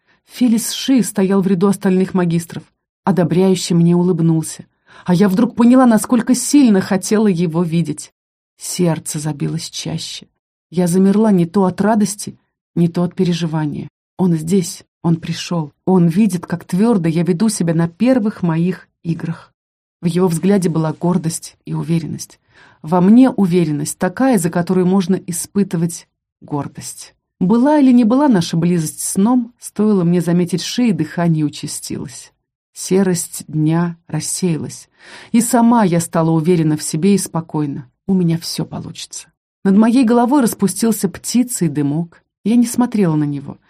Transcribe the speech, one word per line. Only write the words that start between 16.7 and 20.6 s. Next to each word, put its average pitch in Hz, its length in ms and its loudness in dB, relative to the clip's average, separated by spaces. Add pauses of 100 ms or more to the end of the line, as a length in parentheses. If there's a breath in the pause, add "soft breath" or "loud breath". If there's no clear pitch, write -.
я 165 140 0
веду 185 260 0
себя 175 240 -2
на 165 160 0
первых 220 520 0
моих 170 460 -2 (160)
играх. 165 500 -8 (480)
В - 40 -16
его 175 240 0
взгляде 180 400 0